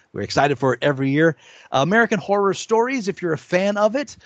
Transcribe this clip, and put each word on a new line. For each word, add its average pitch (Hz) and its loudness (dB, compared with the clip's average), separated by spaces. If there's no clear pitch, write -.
We're 98 -8
excited 139 0
for 131 0
it 117 -4
every 135 0
year. 156 2
Uh, 127 2
American 208 2
Horror 196 0
Stories, 226 -2
if - -8
you're 170 -2
a 151 -4
fan 196 -2
of 208 2
it, - -6